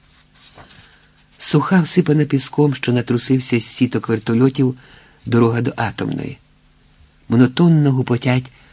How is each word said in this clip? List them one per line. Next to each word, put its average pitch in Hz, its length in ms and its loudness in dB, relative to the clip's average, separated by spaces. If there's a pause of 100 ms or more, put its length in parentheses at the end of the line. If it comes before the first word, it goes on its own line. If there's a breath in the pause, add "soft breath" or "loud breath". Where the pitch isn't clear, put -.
(1400 loud breath)
Суха, - 420 0
всипана 151 440 0
піском, 147 500 0
що - 180 -4
натрусився 123 680 0
з - 40 -6
сіток - 440 -2
вертольотів, 127 680 0 (480 soft breath)
дорога 117 340 2
до 120 160 -4
Атомної. - 640 -6 (880)
Монотонно 139 640 2
гупотять 127 600 -2 (200 soft breath)